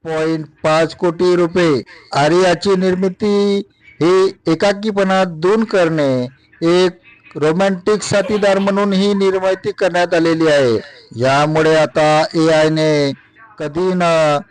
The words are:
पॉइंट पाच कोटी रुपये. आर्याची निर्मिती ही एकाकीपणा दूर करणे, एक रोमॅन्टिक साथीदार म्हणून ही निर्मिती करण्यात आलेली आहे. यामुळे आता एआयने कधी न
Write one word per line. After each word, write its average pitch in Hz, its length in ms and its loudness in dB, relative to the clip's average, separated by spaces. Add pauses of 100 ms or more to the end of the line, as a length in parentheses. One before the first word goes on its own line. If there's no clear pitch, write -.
पॉइंट 160 400 -2 (180)
पाच 160 320 0
कोटी 180 400 0
रुपये. 170 460 0 (340)
आर्याची 175 600 2
निर्मिती 190 800 -2 (420)
ही 185 300 2 (180)
एकाकीपणा 196 760 0 (160)
दूर 202 320 0
करणे, 160 400 0 (540)
एक 180 720 -2
रोमॅन्टिक 185 640 -2
साथीदार 196 580 0
म्हणून 196 340 0
ही 202 200 0
निर्मिती 190 580 -2
करण्यात 175 420 -2
आलेली 165 340 2
आहे. 135 300 2 (420)
यामुळे 151 560 2
आता 156 320 2 (280)
एआयने 156 760 2 (480)
कधी 165 340 -4
न 175 160 0 (420)